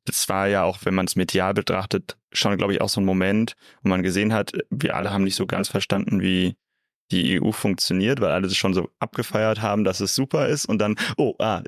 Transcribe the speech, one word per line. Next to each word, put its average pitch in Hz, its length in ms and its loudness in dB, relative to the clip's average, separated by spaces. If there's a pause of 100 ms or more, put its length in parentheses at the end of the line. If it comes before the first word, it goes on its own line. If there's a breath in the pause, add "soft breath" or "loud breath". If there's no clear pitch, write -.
das - 240 -4
war 98 200 0
ja 98 160 2
auch, 92 180 0
wenn 95 140 0
man's 92 180 0
medial 92 400 0
betrachtet, 95 640 -4 (160)
schon, 101 260 0
glaub 98 140 0
ich, - 80 2
auch 104 80 0
so 101 120 -2
ein 98 40 2
Moment, 95 500 2 (280 soft breath)
wo - 60 2
man 92 140 2
gesehen 98 300 2
hat, 104 180 0 (180)
wir - 280 -2
alle 98 160 -2
haben 98 100 2
nicht 95 140 0
so 95 100 0
ganz 98 220 -2
verstanden, 98 520 0
wie 92 360 2 (560)
die 90 220 2
E 87 40 2
U 107 140 0
funktioniert, 101 680 0
weil 87 120 2
alle 92 160 0
das 95 80 -2
schon 95 180 0
so 90 240 0
abgefeiert 110 640 -2
haben, 104 220 2
dass 92 160 0
es 101 160 -2
super 147 320 0
ist 147 180 -2
und 101 140 0
dann, 107 160 0 (200 loud breath)
oh, 143 220 0
ah, 104 300 0